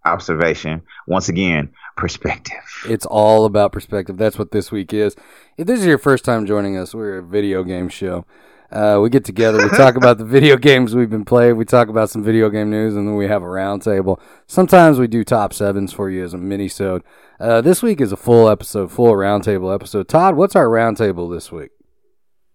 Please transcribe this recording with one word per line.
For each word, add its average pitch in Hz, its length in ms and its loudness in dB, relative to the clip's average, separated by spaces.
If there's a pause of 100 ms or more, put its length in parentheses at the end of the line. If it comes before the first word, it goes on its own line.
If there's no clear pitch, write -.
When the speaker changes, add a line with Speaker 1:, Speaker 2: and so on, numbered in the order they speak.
Speaker 1:
observation. 82 760 -4 (240)
Once 92 240 -4
again, 85 400 -2 (260)
perspective. - 600 -10 (280)
Speaker 2:
It's 110 200 -6
all 110 400 4
about 101 260 0
perspective. 98 460 -10
That's 107 200 -2
what 107 120 -8
this 101 200 -6
week 101 220 -8
is. 104 240 -2 (400)
If 165 100 -8
this 233 140 -2
is 185 60 0
your 151 120 4
first 135 280 0
time 113 200 -2
joining 101 300 -2
us, 92 180 -10
we're 104 240 -10
a 90 40 -14
video 95 420 -4
game 90 240 -6
show. 90 380 -10 (440)
Uh, 104 320 0
we 117 60 2
get 135 160 2
together, 110 380 0
we 104 140 2
talk 131 180 8
about 123 240 4
the 113 60 -12
video 135 320 6
games 127 380 2
we've 120 160 0
been 107 140 -6
playing, 120 320 4
we 113 80 -4
talk 120 240 2
about 110 220 0
some 107 140 -8
video 110 260 2
game 107 200 -4
news, 107 260 -2
and 101 100 -4
then 104 80 -4
we 101 140 -2
have 101 140 -2
a 87 40 -12
roundtable. 95 720 -2 (300)
Sometimes 170 500 6
we 127 80 2
do 113 160 -2
top 107 300 -2
sevens 98 400 -4
for 98 180 -6
you 92 140 -8
as 85 100 -12
a 90 40 -12
mini-sode. 95 640 -6 (360)
Uh, 117 220 2
this 175 220 2
week 208 180 -2
is 107 100 0
a 101 60 -6
full 117 320 4
episode, 101 420 -2
full 117 220 2
roundtable 98 600 -2
episode. 98 360 -6
Todd, 175 280 2
what's 190 200 0
our 151 100 4
roundtable 104 680 -2
this 82 200 -12
week? 80 180 -16 (840)